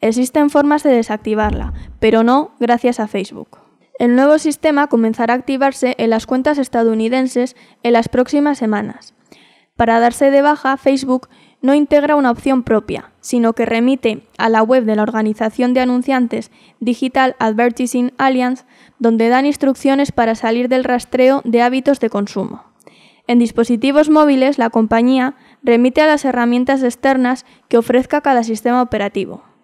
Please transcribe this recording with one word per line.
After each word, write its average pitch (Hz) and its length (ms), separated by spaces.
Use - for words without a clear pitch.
Existen 254 480
formas 294 320
de 294 80
desactivarla, 214 800
pero 220 220
no 254 280
gracias 240 400
a 214 80
Facebook. - 520
El 240 160
nuevo 285 240
sistema 294 500
comenzará 226 440
a 247 60
activarse 262 580
en 226 140
las 220 160
cuentas 262 320
estadounidenses 240 960
en 240 120
las 233 160
próximas 285 480
semanas. 214 560
Para 226 240
darse 240 300
de 277 120
baja, 285 340
Facebook 262 520
no 269 140
integra 294 400
una 277 160
opción 254 320
propia, 208 580
sino 233 340
que 226 100
remite 233 720
a 226 140
la 220 120
web 247 220
de 214 120
la 214 60
organización 220 680
de 254 80
anunciantes 247 720
Digital 254 600
Advertising 240 800
Alliance, 254 480
donde 226 320
dan 262 160
instrucciones 277 680
para 226 220
salir 233 340
del 254 160
rastreo 254 600
de 233 180
hábitos 262 380
de 226 100
consumo. - 540
En 240 120
dispositivos 240 720
móviles, 285 480
la 233 100
compañía 240 680
remite 247 400
a 302 40
las 302 200
herramientas 247 560
externas 254 640
que 233 100
ofrezca 247 420
cada 254 240
sistema 240 380
operativo. 202 600